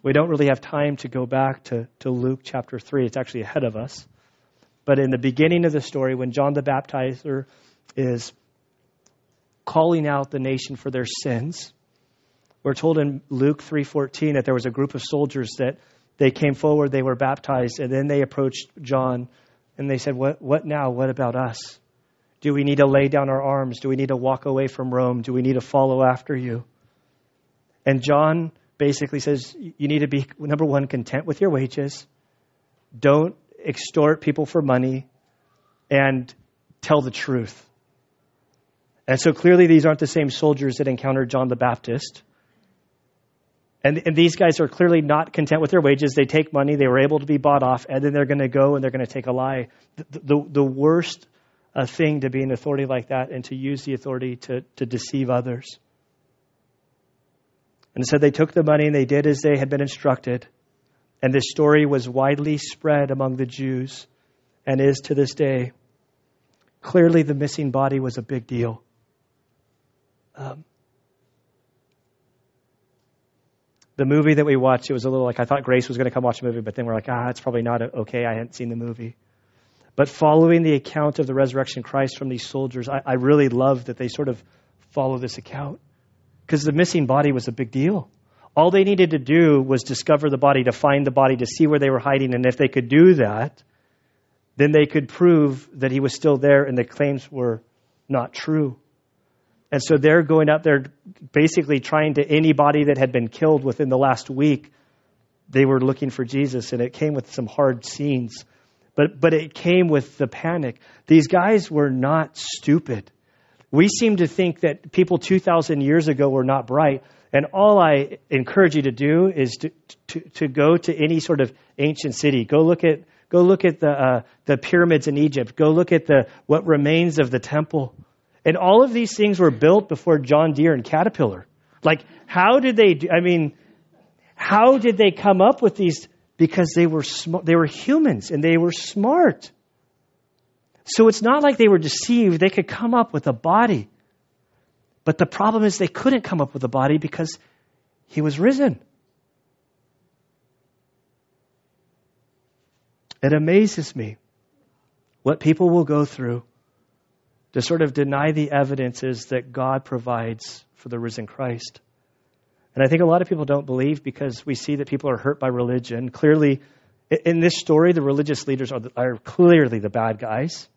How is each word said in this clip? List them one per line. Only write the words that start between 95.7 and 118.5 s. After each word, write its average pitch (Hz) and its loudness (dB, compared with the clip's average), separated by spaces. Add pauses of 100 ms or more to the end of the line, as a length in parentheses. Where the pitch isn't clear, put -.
that 131 -2
he 135 -2
was 135 -2
still 147 0
there 139 4
and 131 -2
the 123 0
claims 143 -4
were 120 -4 (440)
not 123 -4
true. 151 -4 (920)
And 139 -2
so 156 2
they're 151 4
going 156 2
out 156 2
there 139 2 (460)
basically 147 2
trying 151 -2
to, 143 0
anybody 151 2
that 143 0
had 131 0
been 120 -2
killed 151 0
within 135 -4
the 131 0
last 131 0
week, 139 -2 (800)
they 135 4
were 131 0
looking 131 -4
for 131 -8
Jesus, 127 -6
and 120 -6
it 123 -8
came 151 -6
with 127 -10
some 120 -8
hard 131 -2
scenes. 131 -6 (480)
But, 143 0
but 160 2
it 156 -4
came 175 2
with 143 -2
the 139 0
panic. 160 -6 (280)
These 156 8
guys 190 2
were 147 2
not 139 -2
stupid. - -2 (600)
We 160 4
seem 208 0
to 170 2
think 175 -2
that 147 -4
people 185 2
two 190 0
thousand 165 0
years 151 2
ago 139 0
were 135 0
not 131 -2
bright. 139 0 (340)
And 143 2
all 202 4
I 143 2 (100)
encourage 156 2